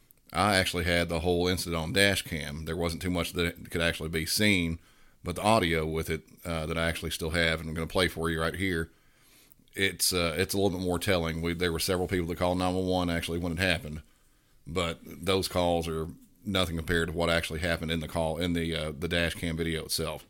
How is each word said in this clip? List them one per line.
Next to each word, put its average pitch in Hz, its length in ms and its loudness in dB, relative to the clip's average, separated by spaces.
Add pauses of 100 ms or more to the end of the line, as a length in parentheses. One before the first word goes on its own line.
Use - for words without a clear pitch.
(340)
I 98 240 4
actually 90 280 2
had 87 240 4
the 85 120 0
whole 87 260 2
incident 87 340 -2
on 80 120 -4
dash 98 300 4
cam. 73 420 -8
There 80 100 -4
wasn't 85 260 -2
too 90 80 -2
much 85 240 0
that - 380 -2
could 85 100 -2
actually 82 280 0
be 82 160 -2
seen, 87 540 2 (440)
but 85 120 -4
the 85 80 -6
audio 87 420 4
with 80 240 -2
it, 80 140 -2 (220)
uh, 82 200 -2
that 80 120 -4
I 82 120 0
actually 82 220 -4
still 82 200 -4
have 82 280 2
and 80 100 -8
I'm 80 60 -6
gonna 82 120 -4
play 92 220 2
for 82 200 -2
you 80 120 0
right 82 140 0
here, 85 340 -2 (840)
it's, 95 380 0
uh, 85 260 2
it's 92 160 0
a 101 40 0
little 95 200 2
bit 92 80 -4
more 87 140 2
telling. 82 420 0
We, 85 120 0
there 87 180 0
were 80 80 -2
several 90 280 0
people 87 200 0
that 85 100 -4
called 90 200 2
nine 90 180 2
one 92 100 0
one 90 240 2
actually 85 300 -2
when 85 140 -2
it 82 60 -4
happened, 78 420 -2 (640)
but 82 400 -2
those 87 420 0
calls 87 400 2
are 80 200 -4 (380)
nothing 92 300 0
compared 82 340 0
to 85 40 -6
what 85 160 2
actually 82 300 0
happened 82 320 -2
in 85 100 0
the 78 80 -8
call, 80 280 -2
in 87 160 0
the, 82 220 -2
uh, 78 220 -4
the 82 100 -6
dash 85 280 0
cam 82 200 -4
video 80 300 -2
itself. 78 440 -4